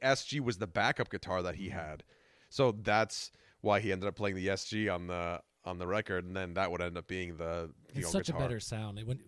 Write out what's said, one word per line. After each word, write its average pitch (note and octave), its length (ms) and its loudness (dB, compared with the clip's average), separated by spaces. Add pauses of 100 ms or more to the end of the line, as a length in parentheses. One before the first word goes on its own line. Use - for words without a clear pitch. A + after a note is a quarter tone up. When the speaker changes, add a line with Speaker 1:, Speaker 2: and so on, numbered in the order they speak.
Speaker 1:
S C3+ 220 4
G D3 140 -2
was A#2 200 0
the G#2 80 -2
backup A2 420 2
guitar F#2 320 -2
that F2 140 0
he F#2+ 140 -8
Speaker 2:
Mm. - 20 -8
Speaker 1:
had. D#2+ 320 -8 (480)
So C3 200 6
that's G#2+ 600 2 (300)
why G2+ 180 6
he G2 120 0
ended F#2+ 180 0
up F2 60 -6
playing G2+ 200 0
the F#2 140 0
S G2 160 0
G G#2+ 240 0
on F2 160 -2
the, F2 340 -2 (260)
on F2+ 120 -6
the F2+ 80 -4
record, F#2 400 0
and F#2 100 -6
then F2+ 200 -4
that F#2 160 2
would F2 100 -2
end F2 160 -2
up E2+ 100 -8
being F2 300 -4
the, E2 320 -4 (240)
you C3 60 -4
Speaker 2:
It's F2 80 -2
Speaker 1:
know, - 20 -2
Speaker 2:
such F#3+ 160 2
Speaker 1:
guitar. D#3 160 -2
Speaker 2:
a - 20 2
better A#2 160 -2
sound. G#2+ 380 -6
It, A2 80 -8
when B2+ 220 -2